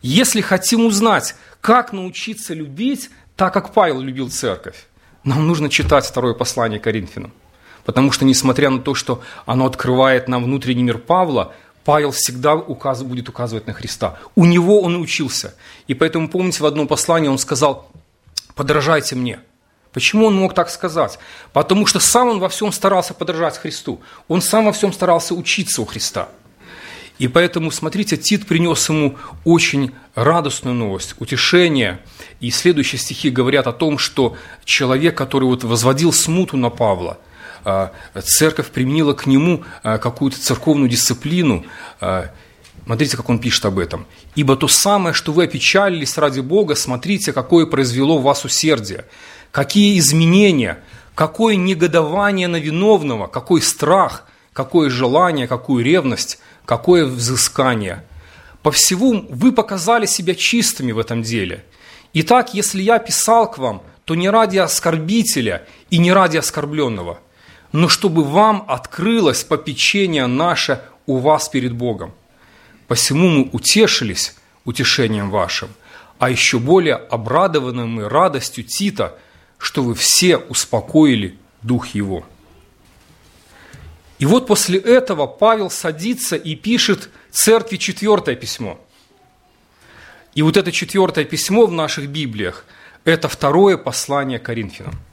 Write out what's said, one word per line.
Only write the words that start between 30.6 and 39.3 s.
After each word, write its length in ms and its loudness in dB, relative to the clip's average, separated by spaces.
новость, 440 -6
утешение. 800 0
И 100 -6
следующие 480 0
стихи 320 -4
говорят 380 2
о 40 -2
том, 280 -2
что 360 -2
человек, 500 2
который 300 -2
вот 180 0
возводил 480 2
смуту 460 0
на 140 0
Павла, 480 -2
а, 280 -2
церковь 520 0
применила 420 0
к 140 -4
нему, 360 2